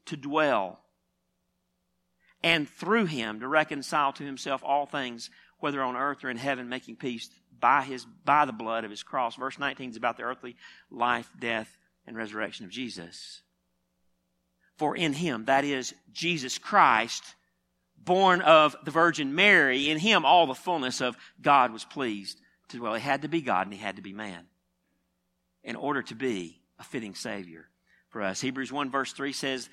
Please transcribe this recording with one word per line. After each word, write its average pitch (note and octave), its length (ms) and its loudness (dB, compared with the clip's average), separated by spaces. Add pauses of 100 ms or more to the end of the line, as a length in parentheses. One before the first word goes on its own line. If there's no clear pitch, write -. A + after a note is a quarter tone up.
to E3 100 -8
dwell, C#3 640 0 (1600)
and D#3+ 240 2
through G#3 380 0
him A2+ 340 -4
to A#2+ 80 -8
reconcile D3 640 2
to - 100 -14
himself C#3 400 -6
all C#3+ 240 0
things, B2 420 -8 (300)
whether C#3+ 240 -2
on B2+ 120 -2
earth C3+ 280 -2
or C3 80 -6
in A#2+ 60 -6
heaven, B2+ 320 -4
making A#2+ 260 -10
peace A#2+ 340 -8 (300)
by C3+ 240 4
his, B2+ 200 -10
by C#3+ 420 2
the C3 60 -2
blood A2+ 320 -4
of G#2+ 60 -10
his G#2 140 -14
cross." B2 320 -4
Verse C3 240 -8
nineteen C3+ 320 -6
is A2 40 -14
about A#2 220 -2
the B2 60 -10
earthly B2 320 -8 (340)
life, A#2+ 400 -2 (100)
death, A#2 380 -4 (300)
and A#2 100 -14
resurrection G#2+ 480 -8
of F2+ 60 -16
Jesus. G2 720 -14 (1300)
"For D3+ 180 -2
in E3 180 0
him," C3+ 320 -4
that C3+ 180 4
is, C#3 300 -4 (180)
Jesus D#3+ 460 -4
Christ, B2+ 800 4 (600)
born F#3 440 4
of D#3 420 8
the - 60 -10
Virgin D3+ 460 2
Mary, D3+ 540 6
"in D#3 100 0
him F#3 260 4
all E3 220 8
the C3 80 -4
fullness C#3 460 -4
of B2 160 -2 (220)
God C#3 320 4
was A2 140 -14
pleased G#2+ 540 -6 (300)
to C3+ 80 -12
dwell." A#2 180 -4
He A2+ 60 -4
had C#3 200 -2
to D#3 60 -6
be E3 140 -2
God G2 260 0
and G2+ 60 -14
he F#2+ 60 -14
had G2 180 -8
to G#2 40 -16
be G2 120 -14
man F#2+ 340 -12 (1160)
in A2+ 120 -10
order C#3 280 -4
to - 120 -14
be A2 440 -6 (200)
a - 40 -20
fitting A2 300 -10
Savior F2+ 560 -12 (400)
for G#2+ 140 -8
us. F#2+ 180 -2
Hebrews B2+ 300 -4
one C#3 180 -2
verse C3 240 -2
three C#3 200 -6
says C3 400 -6